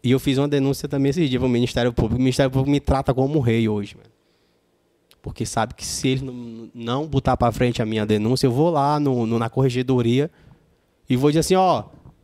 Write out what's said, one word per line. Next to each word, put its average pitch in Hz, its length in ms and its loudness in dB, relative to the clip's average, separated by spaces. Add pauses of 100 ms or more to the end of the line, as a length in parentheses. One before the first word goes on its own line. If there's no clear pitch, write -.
E 120 100 0
eu 131 80 4
fiz 131 180 0
uma 143 100 0
denúncia 139 400 0
também 139 220 0
esse 156 180 0
dia 127 120 0
pro 127 100 0
Ministério 120 420 0
Público. 113 240 -2
O 123 40 -2
Ministério 131 300 2
Público 135 220 0
me 143 80 2
trata 135 340 0
como 135 240 0
um 143 40 2
rei 117 260 2
hoje, 104 300 -4
mano. - 100 -20 (1120)
Porque 113 240 -8
sabe 110 280 -4
que - 120 -14
se - 220 -4
eles 131 140 0
não, 120 520 -14
não 123 340 -4
botar 135 280 0
pra 120 160 0
frente 123 300 -2
a 110 40 0
minha 110 200 -2
denúncia, 110 420 0
eu 120 40 4
vou 151 180 2
lá 147 300 0
no, 127 260 0
no, 117 120 0
na 117 120 -2
corregedoria 127 800 0 (800)
e 127 80 2
vou 143 120 4
dizer 160 120 2
assim, 185 140 2
"Ó, 175 280 2 (400)